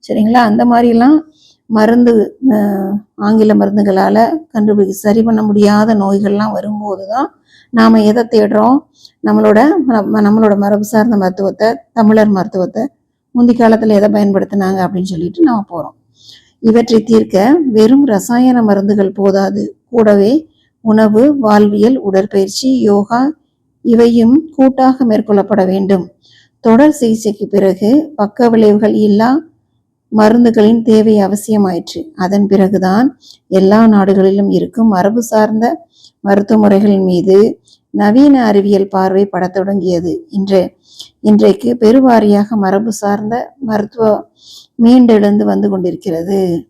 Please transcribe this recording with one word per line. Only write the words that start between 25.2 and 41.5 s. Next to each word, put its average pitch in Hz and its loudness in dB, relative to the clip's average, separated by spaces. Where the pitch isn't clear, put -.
வேண்டும். 190 -2
தொடர் 247 4
சிகிச்சைக்கு 220 -4
பிறகு 202 0
பக்க 220 -2
விளைவுகள் 214 2
இல்லா 220 0
மருந்துகளின் 226 2
தேவை 220 2
அவசியமாயிற்று. 196 -2
அதன் 196 -2
பிறகுதான் 190 0
எல்லா 190 4
நாடுகளிலும் 196 2
இருக்கும் 185 -2
மரபு 202 -2
சார்ந்த 220 -2
மருத்துவ 202 0
முறைகளின் 202 2
மீது 185 0
நவீன 226 4
அறிவியல் 202 0
பார்வை 190 -2
படத் 185 -6
தொடங்கியது. 185 -4
இன்று, 190 -2
இன்றைக்கு 214 2